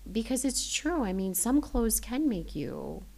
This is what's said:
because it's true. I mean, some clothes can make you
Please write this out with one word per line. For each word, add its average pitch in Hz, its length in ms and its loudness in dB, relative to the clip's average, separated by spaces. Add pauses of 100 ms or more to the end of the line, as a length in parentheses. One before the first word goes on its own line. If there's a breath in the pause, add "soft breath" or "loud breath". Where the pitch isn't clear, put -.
(100)
because 226 340 0
it's - 280 0
true. 311 320 2
I 190 80 0
mean, 190 220 0
some 254 260 4
clothes 233 400 2
can 277 280 0
make 170 260 -2
you 143 480 -4 (160)